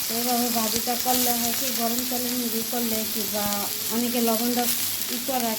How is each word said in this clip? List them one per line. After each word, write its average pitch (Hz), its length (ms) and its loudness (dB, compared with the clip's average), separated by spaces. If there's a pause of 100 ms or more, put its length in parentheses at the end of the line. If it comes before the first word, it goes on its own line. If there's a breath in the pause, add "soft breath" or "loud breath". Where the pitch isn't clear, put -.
তো - 60 -4 (100)
এভাবে 240 260 2 (120)
ভাজিটা 226 360 0 (100)
করলে 247 360 4
হয় 233 180 0
কি, 262 80 -2 (140)
গরম 233 280 0
তেলের 247 320 -2
মধ্যে 226 220 -2 (100)
করলে 233 260 0 (140)
কি 220 100 -2 (120)
বা 208 120 0 (480)
অনেকে 240 340 2
লবণটা 240 360 2 (500)
ই - 20 -2 (100)
করে 233 320 0